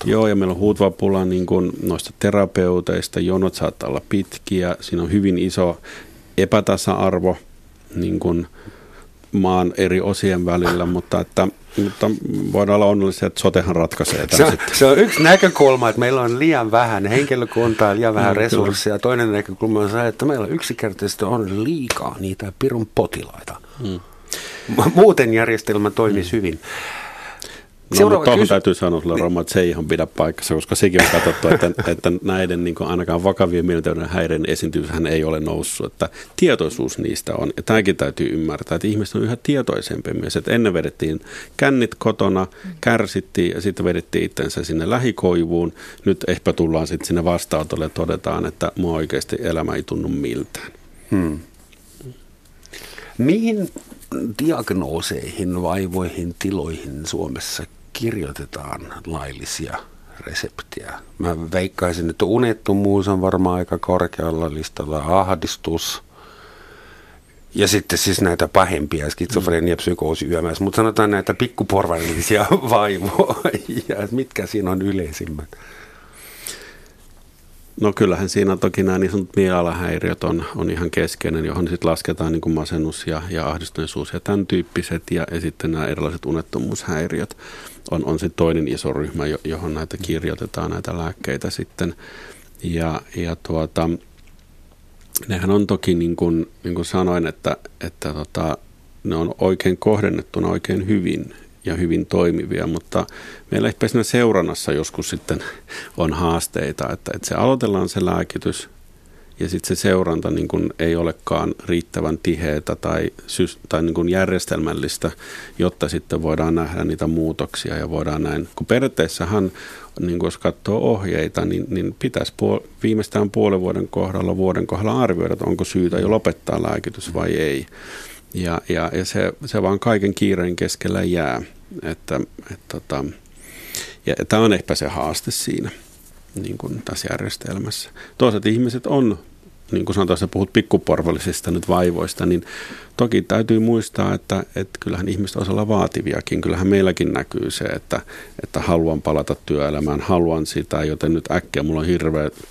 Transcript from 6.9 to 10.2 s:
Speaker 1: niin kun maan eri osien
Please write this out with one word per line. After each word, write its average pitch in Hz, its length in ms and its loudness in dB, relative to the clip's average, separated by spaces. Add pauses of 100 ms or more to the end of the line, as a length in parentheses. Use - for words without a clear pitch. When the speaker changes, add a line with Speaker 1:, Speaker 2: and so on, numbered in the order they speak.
Speaker 1:
niin 87 260 -2
kun 87 260 0 (840)
maan 92 440 4
eri 92 240 4
osien 90 460 0